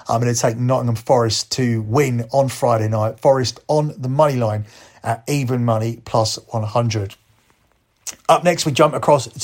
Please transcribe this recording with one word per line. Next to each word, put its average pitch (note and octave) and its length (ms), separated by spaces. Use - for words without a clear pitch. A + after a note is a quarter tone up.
I'm A#2 140
gonna A#2+ 140
take A#2 240
Nottingham B2 380
Forest A#2 560
to A#2 280
win A#2 500
on C3+ 200
Friday A2+ 380
night. A2 320
Forest C3 480
on D3+ 280
the B2+ 140
money C#3+ 260
line G#2+ 300
at A2+ 240
even C3 380
money A2+ 400
plus - 340
one A2 160
hundred. A2 500
Up E3 160
next, F3 220
we D3 60
jump D3+ 200
across C#3 340